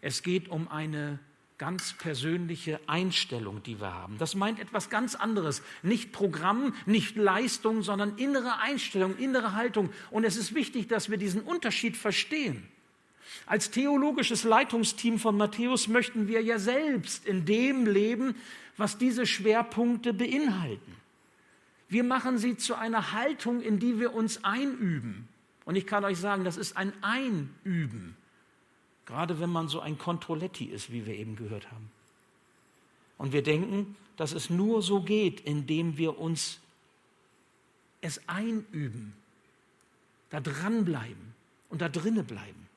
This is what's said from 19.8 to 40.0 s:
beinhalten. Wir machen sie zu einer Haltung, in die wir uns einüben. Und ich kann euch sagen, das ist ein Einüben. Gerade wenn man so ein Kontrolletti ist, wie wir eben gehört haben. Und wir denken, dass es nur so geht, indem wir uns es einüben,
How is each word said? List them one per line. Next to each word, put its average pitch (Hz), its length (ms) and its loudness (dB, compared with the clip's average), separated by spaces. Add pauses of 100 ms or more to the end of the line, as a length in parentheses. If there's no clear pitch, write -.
beinhalten. 202 840 0 (960)
Wir 240 160 4
machen 254 320 2
sie 233 180 2
zu - 200 -2
einer 226 360 0
Haltung, 240 480 0
in 214 200 2
die 233 200 2
wir 233 140 2
uns 226 320 0
einüben. 185 840 -2 (380)
Und 170 100 -2
ich 190 100 0
kann 202 200 0
euch 190 140 0
sagen, 190 260 0
das 175 100 -2
ist - 220 -6
ein 196 160 -2 (100)
Einüben. 165 1120 -2 (920)
Gerade 160 340 -4
wenn 175 100 -2
man 165 200 0
so 151 100 -4
ein 151 180 -6
Kontrolletti 170 680 -4
ist, - 260 -10
wie 113 160 -6
wir 110 80 -6
eben 110 200 -8
gehört 107 360 -10
haben. 110 180 -14 (1300)
Und 135 160 -4
wir 143 80 2
denken, 190 540 0 (220)
dass 156 160 -4
es 165 180 -4
nur 208 320 4
so 196 180 2
geht, 196 400 2
indem 147 560 0
wir 160 220 0
uns 165 400 -4 (1400)
es 165 280 -6
einüben, 160 840 -4 (1160)